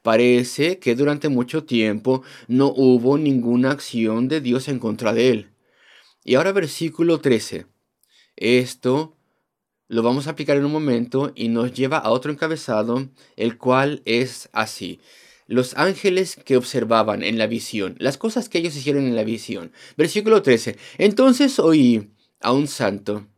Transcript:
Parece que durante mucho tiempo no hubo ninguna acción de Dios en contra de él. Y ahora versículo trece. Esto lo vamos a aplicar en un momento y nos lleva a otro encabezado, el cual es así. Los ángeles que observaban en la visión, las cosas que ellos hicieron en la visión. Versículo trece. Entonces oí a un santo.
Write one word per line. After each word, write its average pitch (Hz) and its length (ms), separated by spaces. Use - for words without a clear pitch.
Parece 123 760
que 120 160
durante 147 340
mucho 123 340
tiempo 113 600
no 127 280
hubo 127 440
ninguna 127 500
acción 117 580
de 151 140
Dios 127 260
en 135 120
contra 110 340
de 120 160
él. 110 200
Y 123 120
ahora 175 180
versículo 170 680
trece. - 480
Esto 127 760
lo 113 140
vamos 131 240
a 156 60
aplicar 147 260
en 143 80
un 147 60
momento 139 640
y 117 120
nos 117 240
lleva 135 280
a 110 100
otro 127 220
encabezado, 135 760
el 117 240
cual 135 460
es 120 460
así. 98 480
Los 123 320
ángeles 185 680
que 131 140
observaban 113 640
en 107 160
la 110 80
visión, 107 540
las 139 180
cosas 226 320
que - 80
ellos 165 180
hicieron 139 300
en 120 100
la 110 80
visión. 107 480
Versículo 208 460
trece. 117 360
Entonces 254 640
oí 127 500
a 120 100
un 143 160
santo. 104 600